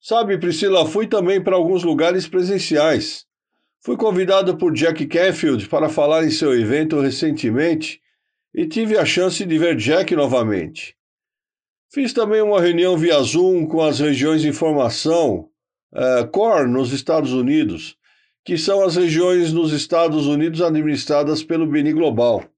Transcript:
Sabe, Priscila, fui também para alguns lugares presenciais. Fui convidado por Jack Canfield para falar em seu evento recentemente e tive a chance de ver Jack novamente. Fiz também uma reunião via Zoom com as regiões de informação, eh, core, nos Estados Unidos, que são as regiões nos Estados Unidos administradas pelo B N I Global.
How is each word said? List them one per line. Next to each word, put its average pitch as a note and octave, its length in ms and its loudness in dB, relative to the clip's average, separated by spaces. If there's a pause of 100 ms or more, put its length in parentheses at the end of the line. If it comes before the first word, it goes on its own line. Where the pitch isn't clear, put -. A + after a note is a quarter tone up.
Sabe, G#3 360 0
Priscila, F3 440 0
fui G3+ 220 -2
também G3 340 0
para F#3+ 160 0
alguns F3+ 280 0
lugares E3+ 440 0
presenciais. E3 960 -2 (600)
Fui A#3+ 120 -4
convidado F#3+ 640 0
por E3+ 160 0
Jack D#3+ 320 0
Canfield D#3+ 640 0
para D3+ 200 0
falar D#3 360 2
em D3+ 60 0
seu C#3 280 2
evento D3 400 0
recentemente D3+ 1000 -2 (500)
e - 140 -4
tive G#3+ 320 -2
a E3+ 80 2
chance F#3 400 -2
de D#3+ 140 0
ver E3 160 2
Jack D#3 400 0
novamente. A2+ 800 -2 (1000)
Fiz C4 200 -2
também A3 280 0
uma G#3 180 2
reunião F3 380 2
via D#3 240 2
Zoom E3 460 2
com D#3 120 -2
as D3+ 200 0
regiões D3+ 420 2
de D3+ 60 0
informação, D3 1000 0 (440)
eh, B2 400 0
core, G3 340 2
nos B2 260 0
Estados C#3 380 -2
Unidos, B2+ 640 -2 (480)
que F3 140 -4
são F#3+ 260 0
as E3+ 120 0
regiões F3 580 2
nos D#3+ 180 0
Estados D#3 540 0
Unidos D#3+ 380 0
administradas D3+ 800 -2
pelo E3 240 -2
B D3 140 0
N D3+ 100 0
I - 20 0
Global. A#2+ 500 0 (140)